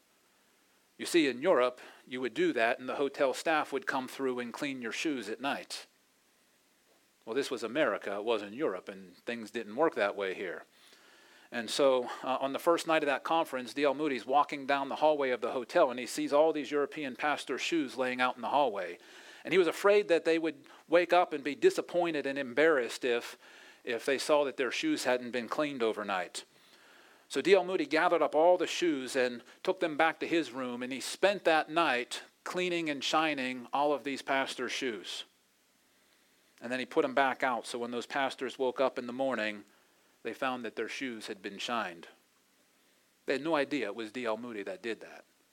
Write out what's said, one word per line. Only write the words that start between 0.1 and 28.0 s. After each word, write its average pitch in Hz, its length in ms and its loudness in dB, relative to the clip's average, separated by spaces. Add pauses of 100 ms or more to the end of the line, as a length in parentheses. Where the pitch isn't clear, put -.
You 135 80 -8
see, 160 220 4
in 123 140 -2
Europe, 131 380 4 (280)
you 127 140 -8
would 120 120 -4
do 165 200 0
that 120 260 2
and 127 100 -10
the 120 60 -2
hotel 139 380 0
staff 156 380 0
would 135 160 -4
come 131 200 -2
through 127 320 -2
and 120 120 -6
clean 135 300 -6
your 113 100 -6
shoes 123 380 -4
at 110 100 -6
night. 123 460 -6 (1400)
Well, 113 100 -4
this 131 140 0
was 113 140 -6
America, 113 540 0
it 104 80 -6
wasn't 104 280 0
Europe, 113 360 -4
and 95 260 -14 (100)
things 117 240 -8
didn't 107 280 -8
work 160 180 2
that 101 220 2
way 98 160 -2
here. 87 320 -8 (880)
And 117 160 -4
so, 131 400 4 (120)
uh, 131 200 -2
on 135 100 -2
the 131 80 -6
first 165 260 2
night 160 160 2
of 147 60 0
that 135 160 0
conference, 131 500 -2
D 143 120 0
L 135 80 4
Moody's 135 320 -2
walking 139 400 2
down 139 240 0
the 120 60 -6
hallway 147 340 4
of 123 100 0
the 113 120 -2
hotel, 135 380 2
and 123 80 -6
he 123 80 -6
sees 143 280 -4
all 156 180 6
these 147 180 -4
European 143 460 -4
pastors' 139 460 -2
shoes 143 340 0
laying 127 240 -2
out 127 160 2
in 123 60 -16
the 110 80 -4
hallway. 101 480 0 (480)
And 135 80 -4
he 180 40 6
was 175 100 6
afraid 202 420 4
that 165 160 4
they 165 120 4
would 160 180 0 (340)
wake 170 240 6
up 175 180 6
and 143 120 -4
be 143 120 -4
disappointed 165 720 2
and 139 120 -4
embarrassed 135 680 2
if, 120 320 0 (480)
if 117 200 -4
they 139 120 2
saw 147 280 4
that 127 120 -6
their 123 140 0
shoes 156 320 -2
hadn't 123 280 0
been 117 160 -4
cleaned 143 360 -4
overnight. 101 600 -2 (840)
So 143 100 -4
D 160 140 4
L 185 100 8
Moody 180 220 -2
gathered 160 360 4